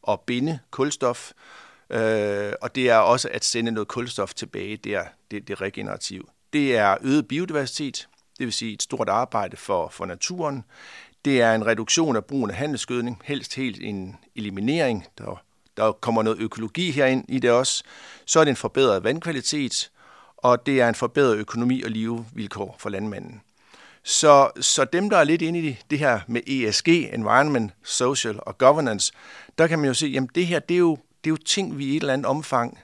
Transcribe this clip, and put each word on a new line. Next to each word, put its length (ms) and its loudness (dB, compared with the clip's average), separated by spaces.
at 120 0
binde 380 -4
kulstof, 600 -2
øh, 600 0
og 120 -8
det 160 2
er 60 8
også 360 6
at 120 -6
sende 260 -2
noget 180 -4
kulstof 460 -6
tilbage, 420 -10
det 180 -8
er 100 -2
det, 180 -10
det 120 -8
regenerative. 640 -8
Det 240 2
er 240 4
øget 280 0
biodiversitet, 800 -6
det 80 -4
vil 60 -4
sige 200 -6
et 100 -8
stort 260 -4
arbejde 480 -2
for, 320 -2
for 180 -10
naturen. 580 -6
Det 160 4
er 140 6
en 120 0
reduktion 500 0
af 80 -2
brugen 260 -2
af 60 -6
handelsgødning, 680 -4
helst 300 -8
helt 260 -6
en 360 -8
eliminering, 720 -2
der, 240 -12
der 160 2
kommer 300 0
noget 160 2
økologi 520 -4
herind 380 2
i 100 -2
det 120 4
også. 340 2
Så 140 4
er 40 8
det 60 2
en 60 0
forbedret 480 2
vandkvalitet, 840 -4
og 300 4
det 140 4
er 80 6
en 60 0
forbedret 420 2
økonomi 460 -2
og 80 -6
levevilkår 880 -6
for 100 -8
landmanden. 520 -8
Så, 480 6
så 240 2
dem, 260 -2
der 60 2
er 80 6
lidt 180 2
inde 160 -2
i 40 -4
det, 140 -4
det 80 0
her 280 2
med 200 -2
E 260 0
S 100 -2
G, 60 -2
Environment, 840 2
Social 600 -2
og 160 -12
Governance, 540 4
der 80 6
kan 120 0
man 100 0
jo 60 0
se, 120 -2
jamen 280 -2
det 120 2
her, 120 0
det 160 -4
er 40 2
jo, 200 4
det 60 0
er 20 2
jo 40 -2
ting, 420 -4
vi 80 -6
i 100 -2
et 40 -2
eller 120 0
andet 140 0
omfang 580 -2